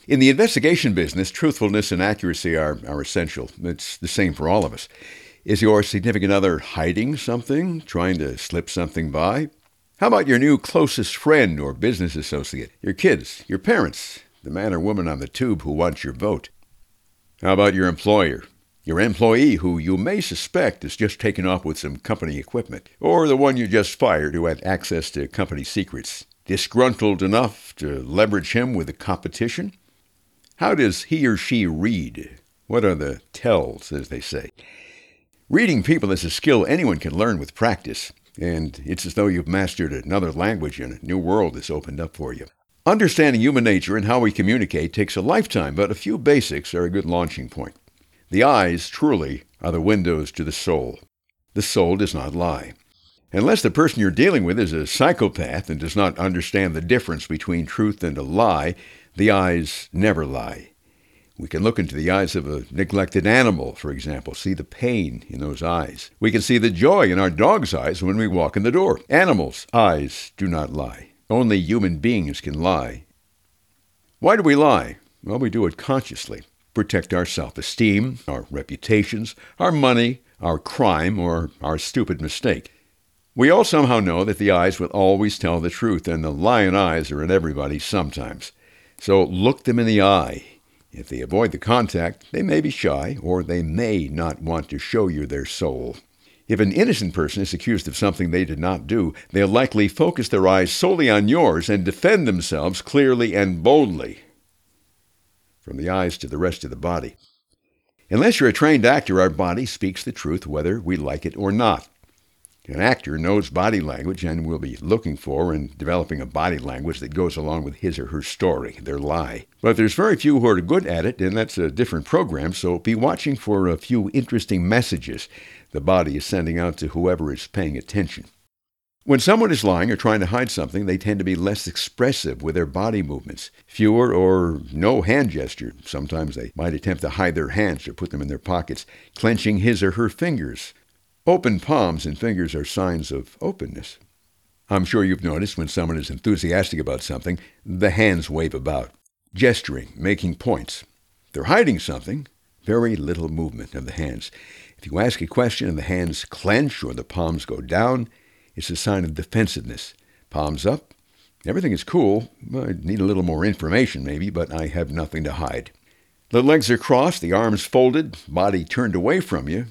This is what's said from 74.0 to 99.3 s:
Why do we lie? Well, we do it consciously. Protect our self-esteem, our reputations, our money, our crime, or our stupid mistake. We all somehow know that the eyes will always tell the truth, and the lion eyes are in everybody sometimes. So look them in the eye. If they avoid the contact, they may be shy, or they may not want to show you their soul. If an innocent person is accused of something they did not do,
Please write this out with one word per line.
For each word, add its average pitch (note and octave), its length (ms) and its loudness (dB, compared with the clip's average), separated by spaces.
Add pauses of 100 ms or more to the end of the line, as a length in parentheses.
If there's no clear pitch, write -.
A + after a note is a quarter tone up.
Why F#3 160 4
do A3 80 2
we D3 140 6
lie? C3+ 400 4 (260)
Well, A2 160 -6
we B2+ 100 0
do G#2 180 0
it E2 100 -4
consciously. - 640 -6 (300)
Protect G2+ 420 -2
our F2+ 100 0
self-esteem, G#2+ 920 0 (100)
our - 220 -6
reputations, G#2+ 840 -2 (240)
our F3+ 140 2
money, B2+ 480 4 (220)
our E2 160 0
crime, F#2+ 600 0
or E2+ 320 -2 (120)
our D#2 160 -4
stupid F#2 420 -2
mistake. D#2 500 -4 (640)
We B2 140 4
all G3+ 160 6
somehow B2+ 360 4
know F#2 240 2
that G#2 120 -2
the G2+ 140 2
eyes F#2 280 4
will F2+ 100 -2
always G2 500 2
tell E2+ 200 0
the E2+ 120 -2
truth, G2 360 -2
and E2 160 -2
the D#2 80 -2
lion F#2+ 460 4
eyes E2 340 2
are D2 120 -4
in E2 80 -2
everybody D2 480 0
sometimes. - 720 -6 (460)
So G2 260 4
look F#2+ 400 0
them A#2+ 140 2
in A#2 80 2
the G#2+ 160 4
eye. F#2+ 420 2 (480)
If B1+ 160 -16
they B1+ 140 -8
avoid F2+ 300 0
the - 60 -8
contact, G2 720 -2
they - 120 -2
may D#3 180 2
be D3+ 80 -2
shy, F2 540 -2
or F2+ 200 0
they F2 200 -2
may F2 460 -2
not D#2 340 -4
want D#2+ 260 -4
to C#2+ 100 -8
show G#2+ 300 0
you D2 160 -2
their C#2 220 -6
soul. B1+ 500 -6 (500)
If A2+ 140 0
an G2 120 4
innocent D3+ 420 2
person F2 280 -2
is F#2+ 120 -4
accused F#2 340 -2
of C#2 80 -10
something F#2+ 360 0
they F2+ 120 2
did D2+ 140 -6
not F2 280 -4
do, F2 280 0 (160)